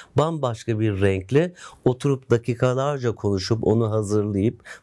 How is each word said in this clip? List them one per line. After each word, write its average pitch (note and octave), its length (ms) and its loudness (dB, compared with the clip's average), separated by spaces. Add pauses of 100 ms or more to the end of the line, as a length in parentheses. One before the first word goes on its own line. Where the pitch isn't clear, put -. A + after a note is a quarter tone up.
(180)
bambaşka C3+ 640 -2
bir G#2 220 0
renkle G2+ 520 2 (320)
oturup C3 440 0
dakikalarca B2 840 0
konuşup G2+ 520 -2
onu A2 240 2
hazırlayıp G#2 720 0 (200)